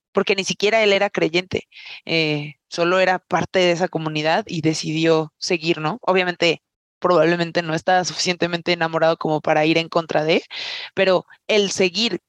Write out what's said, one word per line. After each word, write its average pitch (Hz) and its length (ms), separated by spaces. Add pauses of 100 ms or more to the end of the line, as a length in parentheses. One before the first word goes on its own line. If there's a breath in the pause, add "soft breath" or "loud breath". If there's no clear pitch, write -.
(140)
porque 196 220
ni 196 80
siquiera 214 400
él 202 100
era 202 160
creyente, 175 580 (380 loud breath)
eh, 151 500 (140)
solo 175 300
era 185 200
parte - 400
de 180 120
esa 175 160
comunidad 160 600
y 170 140
decidió 160 760
seguir, 165 400
¿no? 156 220
Obviamente, 175 600 (380)
probablemente 170 640
no 160 120
estaba 180 300
suficientemente 175 680
enamorado 165 440
como 156 240
para 156 240
ir 160 120
en 165 120
contra 160 340
de, 170 200 (520 loud breath)
pero 190 300 (220 loud breath)
el 202 240
seguir 208 580